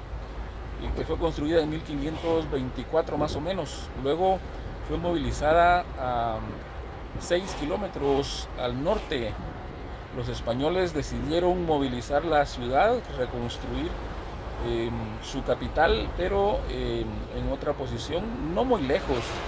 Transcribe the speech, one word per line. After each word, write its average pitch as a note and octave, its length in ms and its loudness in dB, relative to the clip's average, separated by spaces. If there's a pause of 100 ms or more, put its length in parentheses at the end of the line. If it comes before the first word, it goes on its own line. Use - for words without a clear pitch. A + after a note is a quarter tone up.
(840)
y - 40 -4 (100)
que C3+ 80 -2
fue D#3+ 120 -2
construida D#3 460 4
en D3+ 80 0
mil D#3 100 -2
quinientos D#3 680 0
veinticuatro C#3 680 0
más D3+ 180 2
o - 40 -2
menos. E3+ 480 -4 (140)
Luego F3 360 4 (500)
fue D3+ 80 0
movilizada E3 880 4 (140)
a A#2 400 0 (840)
seis F3+ 400 0
kilómetros C#3+ 880 0 (120)
al B2 220 0
norte. D3 500 0 (840)
Los B2 120 -4
españoles D3+ 680 0
decidieron D#3+ 720 2
movilizar C#3 580 2
la D3+ 220 6
ciudad, C#3 500 4 (200)
reconstruir, B2 760 -2 (760)
em, A#2 260 0 (300)
su C3+ 220 -4
capital, D3 720 2
pero, G3 420 2 (120)
em, A#2 360 0 (300)
en B2 160 -2
otra C#3+ 220 -2
posición, D3 800 -4
no A3 100 4
muy A#3+ 180 4
lejos. C#3 360 2 (300)